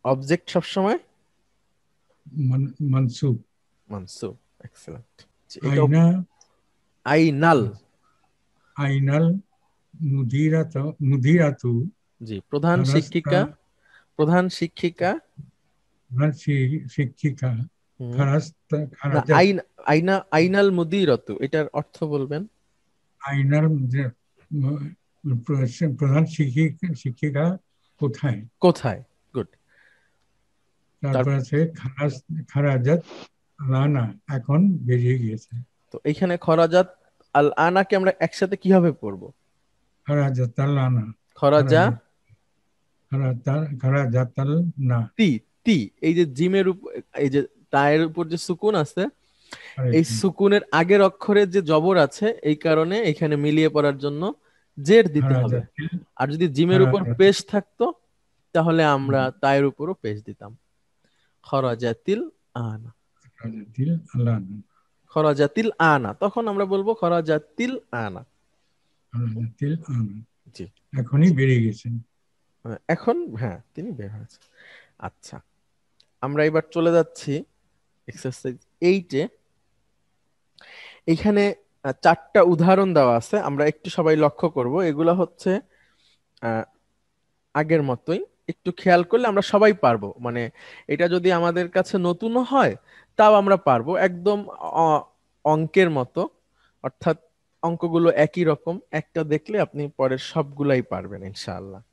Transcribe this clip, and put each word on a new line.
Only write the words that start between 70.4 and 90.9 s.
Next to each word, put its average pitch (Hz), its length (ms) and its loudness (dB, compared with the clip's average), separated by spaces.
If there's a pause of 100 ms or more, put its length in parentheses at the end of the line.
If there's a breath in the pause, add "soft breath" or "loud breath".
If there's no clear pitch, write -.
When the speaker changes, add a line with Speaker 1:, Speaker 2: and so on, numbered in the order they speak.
Speaker 1:
জি। 87 140 -16 (320)
Speaker 2:
এখনই 143 320 2
বেরিয়ে 131 320 2
গেছেন। 117 360 -6 (880)
Speaker 1:
এখন, 240 480 -2
হ্যাঁ, 107 260 -8 (140)
তিনি 190 160 -12
বের 104 200 -14
হয়েছেন। 107 400 -20 (480 soft breath)
আচ্ছা, - 420 -18 (800)
আমরা 143 240 0
এবার 156 160 2 (100)
চলে 170 200 2
যাচ্ছি 160 520 0 (640)
exercise 127 500 -10 (240)
এইটে। 175 460 0 (1800 loud breath)
এখানে, 202 480 2 (280)
আহ, 135 180 -4
চারটা 175 400 4
উদাহরণ 180 520 4
দেওয়া 127 240 4
আছে, 156 220 -2
আমরা 143 280 -2
একটু - 220 -4
সবাই 156 260 2
লক্ষ্য 151 340 0
করব। 135 300 -2
এগুলা 165 340 0
হচ্ছে, 185 460 -2 (800)
আহ, 113 220 -4 (920)
আগের 156 300 0
মতোই, 156 420 -4 (220)
একটু - 240 -8
খেয়াল 175 320 2
করলে 240 240 0
আমরা 196 140 0
সবাই 208 320 4
পারবো। 113 460 0
মানে, 120 300 -6 (380 loud breath)
এটা 156 200 0